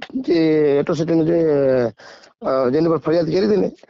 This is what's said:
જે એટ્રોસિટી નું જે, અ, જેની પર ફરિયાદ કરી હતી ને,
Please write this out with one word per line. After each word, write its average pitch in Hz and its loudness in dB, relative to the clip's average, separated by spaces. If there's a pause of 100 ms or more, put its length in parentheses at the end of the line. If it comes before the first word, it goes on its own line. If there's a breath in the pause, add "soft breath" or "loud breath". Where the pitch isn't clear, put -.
(280)
જે 175 0 (440)
એટ્રોસિટી 165 -2
નું 160 2
જે, 170 0 (1000 loud breath)
અ, 135 0
જેની 160 0
પર 160 0
ફરિયાદ 156 0
કરી 180 0
હતી 208 2
ને, 185 -2 (180 loud breath)